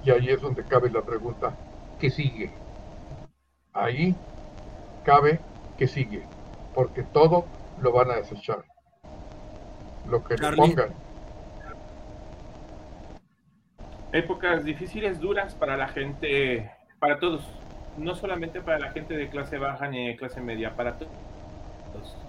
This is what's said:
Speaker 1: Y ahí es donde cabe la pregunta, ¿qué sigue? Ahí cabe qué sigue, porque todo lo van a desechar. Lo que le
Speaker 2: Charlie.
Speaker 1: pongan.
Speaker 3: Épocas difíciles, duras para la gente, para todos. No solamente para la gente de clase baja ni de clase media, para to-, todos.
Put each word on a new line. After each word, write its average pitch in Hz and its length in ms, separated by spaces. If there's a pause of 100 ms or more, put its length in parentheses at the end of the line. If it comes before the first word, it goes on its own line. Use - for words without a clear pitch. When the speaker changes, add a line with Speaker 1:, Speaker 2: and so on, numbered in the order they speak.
Speaker 1:
Y 135 60
ahí 123 180
es 135 120
donde 127 240
cabe 123 260
la 110 120
pregunta, 117 520 (440)
¿qué 135 120
sigue? 131 400 (1200)
Ahí 131 420 (920)
cabe 147 360 (360)
qué 135 100
sigue, 107 360 (520)
porque 127 280
todo 165 420 (360)
lo 123 120
van 123 180
a 117 60
desechar. 104 480 (1400)
Lo 120 160
que 117 100
le 113 60
Speaker 2:
Charlie. 147 200
Speaker 1:
pongan. 165 280 (3250)
Speaker 3:
Épocas 165 520
difíciles, 180 560
duras 196 340
para 139 220
la 135 120
gente, 139 840 (280)
para 147 200
todos. 165 240 (560)
No 170 160
solamente 180 460
para 165 180
la 143 140
gente 156 240
de 143 120
clase 143 300
baja 139 300
ni 123 200
de 120 80
clase 131 240
media, 110 360
para 120 220
to-, 160 80 (840)
todos. - 240 (120)